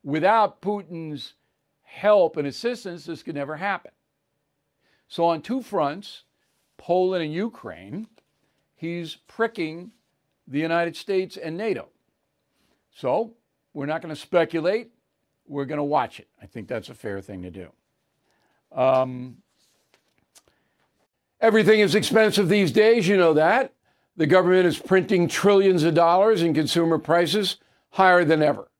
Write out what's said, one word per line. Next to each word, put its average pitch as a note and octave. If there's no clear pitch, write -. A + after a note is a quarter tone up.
Without F#3+
Putin's E3
help G3
and C#3+
assistance, F3+
this E3
could D#3+
never C#3+
happen. F#3+
So E3+
on E3
two B3+
fronts, E3+
Poland F#3
and D3+
Ukraine, D3+
he's E3+
pricking F3+
the C3+
United E3+
States F#3+
and D#3
nato. G3
So F3+
we're C#3+
not D#3+
gonna D#3+
speculate. E3+
We're C#3
gonna D3
watch C#3+
it. -
I F#2+
think A2
that's A#2
a A#2+
fair G2
thing F#2
to F2+
do. E2+
Um, B2+
everything G#3+
is F3+
expensive G#3
these G3
days. G#3+
You G3+
know E3
that. F#3+
The D#3
government F3+
is D#3+
printing F#3
trillions F#3+
of E3
dollars F3
and E3
consumer D#3+
prices E3+
higher F3+
than D#3
ever. C#3+